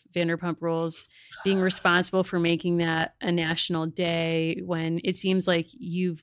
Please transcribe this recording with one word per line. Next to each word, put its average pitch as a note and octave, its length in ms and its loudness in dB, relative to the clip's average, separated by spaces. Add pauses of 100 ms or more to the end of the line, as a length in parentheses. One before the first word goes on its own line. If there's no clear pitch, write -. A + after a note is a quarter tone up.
(140)
Vanderpump E3+ 460 -2
Rules E3 480 -2 (340)
being G3 180 4
responsible F#3 600 2
for F#3 160 -2
making E3+ 400 2
that D#3+ 420 0
a F3+ 120 0
national E3 540 0
day E3 800 -2
when E3+ 380 -2
it F#3 140 -2
seems F#3+ 320 2
like E3+ 240 2
you've F3 500 -4